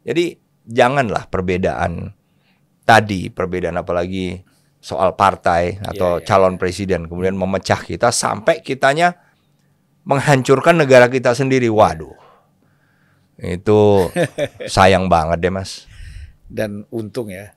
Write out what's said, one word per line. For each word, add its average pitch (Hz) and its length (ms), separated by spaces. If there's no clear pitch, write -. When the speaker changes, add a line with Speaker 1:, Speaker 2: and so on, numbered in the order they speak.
Speaker 1:
Jadi 160 340
janganlah 123 640
perbedaan 90 840
tadi, 101 440
perbedaan 87 480
apalagi 90 640
soal 87 360
partai 90 640
atau 92 400
Speaker 2:
Iya, - 20
iya. - 60
Speaker 1:
calon 95 300
presiden, 90 500
kemudian 90 280
memecah 95 460
kita 113 300
sampai - 520
kitanya 143 520
menghancurkan 139 720
negara 131 300
kita 123 260
sendiri. 131 360
Waduh, 87 500
itu 101 720
Speaker 2:
<laughs> - 580
Speaker 1:
sayang 95 400
banget 85 320
deh, 90 120
Mas. 95 340
Speaker 2:
Dan 107 460
untung 110 400
ya 98 280